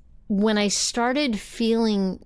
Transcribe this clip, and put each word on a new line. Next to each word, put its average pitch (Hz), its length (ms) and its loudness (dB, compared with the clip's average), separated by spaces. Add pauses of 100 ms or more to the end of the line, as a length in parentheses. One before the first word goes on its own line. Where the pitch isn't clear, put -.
(280)
when 208 280 2
I 208 120 2
started 247 720 0
feeling 220 880 0